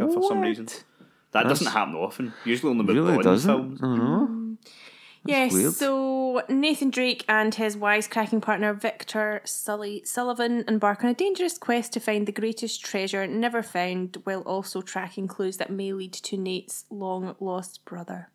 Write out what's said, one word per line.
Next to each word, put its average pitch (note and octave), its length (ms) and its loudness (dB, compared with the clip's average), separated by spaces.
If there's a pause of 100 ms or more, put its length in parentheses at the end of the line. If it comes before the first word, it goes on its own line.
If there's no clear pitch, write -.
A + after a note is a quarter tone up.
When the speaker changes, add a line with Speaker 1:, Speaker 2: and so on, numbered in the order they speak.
(140)
Speaker 1:
for F4+ 140 2
some G4+ 120 2
Speaker 2:
What? F#4 80 2
Speaker 1:
reason. - 180 -2 (680)
That A#2 160 4
Speaker 2:
That's C#3 140 2
Speaker 1:
doesn't A2 120 0
happen G#2 220 0
often. G2+ 380 -4 (120)
Usually B2 240 2
only A#2 160 4
with A2 100 4
Speaker 2:
really E3 180 4
Speaker 1:
Bond F#2+ 100 4
Speaker 2:
doesn't. G#2 260 6
Speaker 1:
films. C3 320 0
Speaker 2:
I C3 40 0
don't B2+ 120 2
know. C#3+ 320 4
Speaker 3:
Mm. A3+ 280 -6 (680)
Speaker 2:
That's - 0 -
Speaker 3:
Yes, C4 280 2
Speaker 2:
weird. C#3 200 4
Speaker 3:
so C4 760 0
Nathan C#4+ 400 2
Drake B3 400 0
and G#3+ 260 4
his G#3+ 220 0
wisecracking G#3+ 640 2
partner G#3 320 2
Victor G#3+ 720 -2
Sully G#3 580 -6
Sullivan A#3+ 640 0
embark G3+ 360 2
on A#3+ 60 4
a A#3+ 40 2
dangerous F4+ 440 0
quest A#3 360 0
to A3+ 80 -4
find G#3 260 0
the G#3 60 -4
greatest A3 500 -4
treasure G3 420 -2
never A3+ 380 0
found, F3+ 640 -4
while F#3+ 160 -2
also F#3+ 400 -6
tracking F#3 480 -8
clues F#3+ 280 -4
that - 140 -6
may G3 220 -4
lead F#3 180 -8
to - 260 -8
Nate's F#3 520 -6
long-lost F#3 960 -6
brother. F3 500 -12